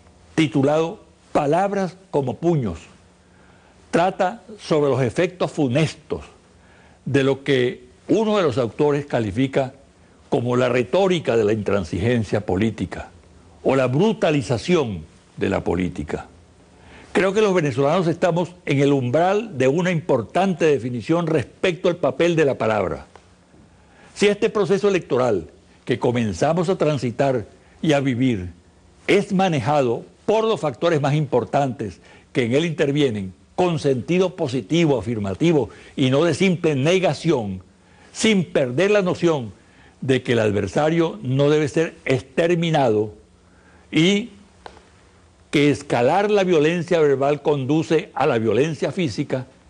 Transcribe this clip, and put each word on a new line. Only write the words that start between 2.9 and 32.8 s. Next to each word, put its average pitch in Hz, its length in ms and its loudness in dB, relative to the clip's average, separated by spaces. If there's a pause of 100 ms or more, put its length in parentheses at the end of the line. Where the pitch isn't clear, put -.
trata 185 520 0 (180)
sobre 147 300 0
los 127 120 2
efectos 175 480 -2
funestos 135 720 -2 (840)
de 135 200 2
lo 135 180 0
que 127 460 -2 (180)
uno 214 300 2
de 190 80 2
los 135 140 0
autores 143 480 0
califica 131 680 -2 (540)
como 123 280 -2
la 123 120 2
retórica 135 680 0
de 113 60 2
la 104 100 2
intransigencia 107 920 -2
política 98 640 -4 (560)
o 127 100 2
la 131 140 2
brutalización 139 1200 -2 (240)
de 98 120 -2
la 92 140 -2
política. 90 640 -4 (840)
Creo 190 200 2
que 214 80 0
los 202 140 2
venezolanos 147 540 0
estamos 170 460 0 (120)
en 143 140 0
el 143 120 4
umbral 165 640 0
de 127 120 2
una 175 220 0
importante 165 720 0
definición 139 640 0
respecto 165 640 -2
al 170 80 0
papel 165 380 0
de 156 100 4
la 123 140 0
palabra. 104 480 -2 (1080)
Si 202 120 0
este 208 240 0
proceso 196 380 0
electoral 123 600 0 (360)
que 123 140 -2
comenzamos 123 680 0
a 185 100 0
transitar 131 680 -2 (360)
y 156 100 2
a 143 80 4
vivir 120 500 -2 (560)
es 196 260 2
manejado 147 720 0 (220)
por 220 180 2
los 220 160 0
factores 160 400 -2
más 143 140 0
importantes 123 840 -2 (320)
que 131 120 0
en 113 100 0
él 156 100 2
intervienen, 143 680 -2 (220)